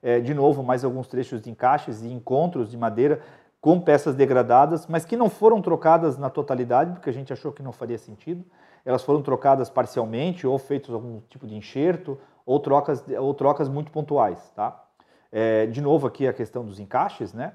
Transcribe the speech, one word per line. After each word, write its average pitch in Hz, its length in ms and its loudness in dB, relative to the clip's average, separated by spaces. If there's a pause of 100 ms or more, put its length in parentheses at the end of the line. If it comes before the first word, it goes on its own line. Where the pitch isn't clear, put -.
É, 120 160 2
de 120 160 -2
novo, 139 300 2
mais 123 200 0
alguns 127 220 -4
trechos 123 340 -6
de 110 80 -16
encaixes 123 540 -2
e 120 100 -10
encontros 127 600 -2
de 120 40 -14
madeira 120 440 0 (400)
com 165 180 4
peças 147 380 2
degradadas, 135 720 4
mas 165 160 -4
que 233 120 -4
não 233 140 2
foram 220 320 4
trocadas 160 560 2
na 139 100 -6
totalidade, 131 640 0
porque 175 180 -10
a 131 40 -4
gente 135 200 -10
achou 131 200 -10
que - 100 -18
não 131 80 -12
faria 117 260 -8
sentido. 165 480 -12 (400)
Elas 127 200 -2
foram 143 180 2
trocadas 135 480 2
parcialmente 127 760 -4
ou 135 140 0
feitos 139 340 -6
algum 117 360 -10
tipo - 180 -20
de 107 80 -14
enxerto 143 640 -4 (260)
ou 131 140 0
trocas, 143 460 0 (120)
ou 135 160 -2
trocas 139 360 0
muito 147 240 -8
pontuais, 139 640 -2
tá? 107 300 -8 (440)
É, 110 360 2
de 117 140 -6
novo 143 280 2
aqui - 180 -4
a 127 60 0
questão 120 320 -8
dos 101 160 -16
encaixes, 123 520 -4
né? 131 220 -10